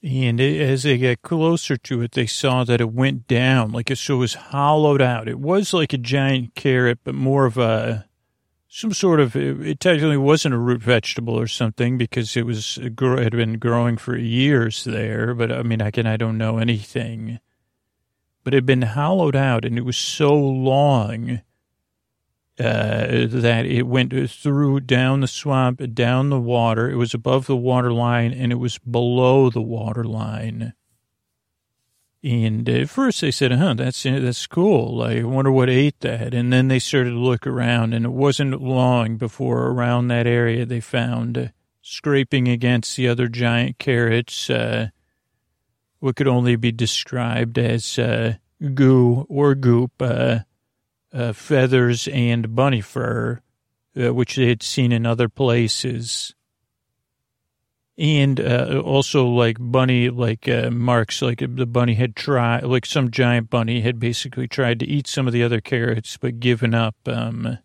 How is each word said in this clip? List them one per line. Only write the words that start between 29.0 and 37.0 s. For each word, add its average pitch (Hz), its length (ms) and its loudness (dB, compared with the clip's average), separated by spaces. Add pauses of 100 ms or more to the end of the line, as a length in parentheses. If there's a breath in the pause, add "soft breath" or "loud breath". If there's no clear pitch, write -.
the 117 120 -4
water 113 440 -6
line. 110 680 -8 (1500)
And 117 460 0
at 127 200 0
first 262 300 0
they 156 120 0
said, 127 200 0
"Huh, 143 220 2
that's, 127 300 -4
that's 127 440 -2
cool. 120 540 2
I 117 220 -2
wonder 131 280 0
what 127 180 4
ate 135 300 2
that." 120 340 -4
And 123 200 0
then 127 160 4
they 127 100 2
started 127 320 0